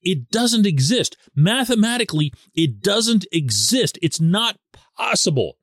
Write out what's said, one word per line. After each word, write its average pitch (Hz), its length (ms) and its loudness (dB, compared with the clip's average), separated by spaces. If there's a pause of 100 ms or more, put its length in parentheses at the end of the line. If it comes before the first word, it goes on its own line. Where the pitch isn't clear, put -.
It 160 280 -4
doesn't 233 360 2
exist. 165 500 0 (200)
Mathematically, 214 960 0 (220)
it 131 260 -2
doesn't 214 500 0
exist. 160 720 0
It's - 160 -2
not 196 400 0 (380)
possible. 139 680 -2